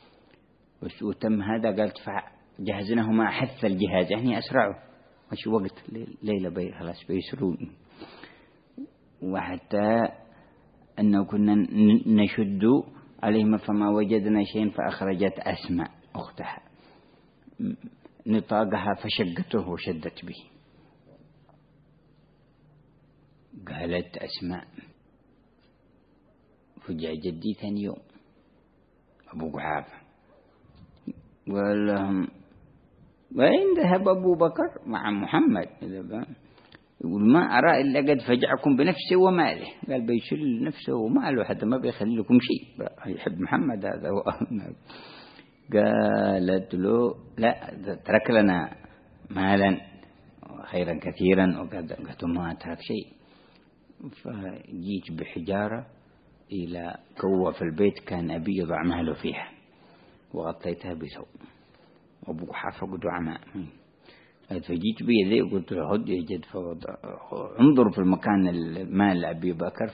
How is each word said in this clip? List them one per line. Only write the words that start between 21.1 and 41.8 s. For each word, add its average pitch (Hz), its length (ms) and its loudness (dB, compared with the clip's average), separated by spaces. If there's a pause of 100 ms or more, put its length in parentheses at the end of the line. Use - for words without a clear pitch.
قالت 87 480 -6
أسماء: - 480 -8 (2250)
فجاء 80 340 -8
جدي 90 460 -6
ثاني 101 220 -6
يوم - 160 -6 (1400)
أبو - 160 -8
قحافة - 580 -8 (1400)
قال 104 340 0
لهم: 98 420 0 (1080)
"وين 330 400 4
ذهب 190 320 4
أبو 185 260 4
بكر 170 340 2 (180)
مع 107 240 -4
محمد؟" 104 580 2 (1400)
يقول: 101 280 6
"ما 170 80 8
أرى 135 400 4
إلا 139 200 2
قد 139 200 4
فجعكم 131 560 2
بنفسه 180 400 2
وماله." 175 500 4 (220)
قال: 127 180 -2
"بيشل 127 580 0
نفسه 147 300 -4
وماله 127 500 0
حتى - 220 -4
ما 127 120 2
بيخلي 117 380 -2